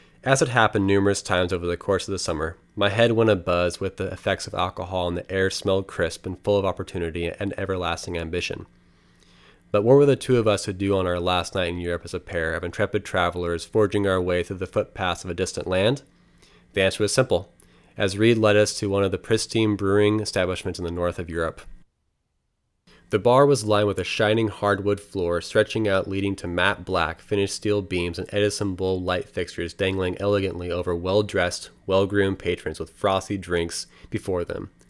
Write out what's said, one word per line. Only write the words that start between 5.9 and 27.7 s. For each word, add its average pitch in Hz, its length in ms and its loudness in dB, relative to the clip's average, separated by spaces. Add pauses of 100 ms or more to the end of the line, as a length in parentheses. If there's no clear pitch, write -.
and 92 160 -8
full 104 160 2
of 98 60 2
opportunity 85 640 -4
and 101 280 -6
everlasting 90 640 -4
ambition. 82 480 -6 (1040)
But 104 120 2
what 120 120 6
were 143 120 8
the 139 100 6
two 127 220 2
of 110 100 2
us 101 160 2
to 107 80 -4
do 98 240 0
on 92 100 2
our 87 140 0
last 90 340 0
night 90 140 0
in 87 100 -4
Europe 87 260 -4
as 87 100 -10
a 90 60 -6
pair 82 340 -4
of 85 100 -6
intrepid 98 400 -2
travelers 85 600 -2
forging 101 440 2
our 92 120 2
way 90 220 0
through 92 160 -8
the 92 80 -8
footpaths 92 560 -4
of 92 80 -8
a 87 40 -6
distant - 340 -6
land? 98 340 2 (680)
The 98 100 0
answer 95 220 0
was 101 100 0
simple, 98 380 0 (440)
as 98 220 -2
Reed 113 200 6
led 107 180 6
us 104 220 4
to 104 100 -2
one 98 160 2
of 95 80 0
the 95 60 -2
pristine 110 580 0
brewing 104 440 4
establishments 92 580 -2
in 90 60 -6
the 85 60 -4
north 87 280 -2
of 85 120 -8
Europe. 82 300 -4 (1500)
The 107 100 2
bar 127 260 6
was 131 180 2
lined 104 220 4
with 95 140 0
a 90 40 -4
shining 110 440 2
hardwood 101 500 0
floor 87 420 -2
stretching 110 460 0
out, 95 220 2
leading 98 280 -2
to - 120 -8
matte 90 360 0
black 82 360 -2
finished 98 340 -2
steel 104 260 0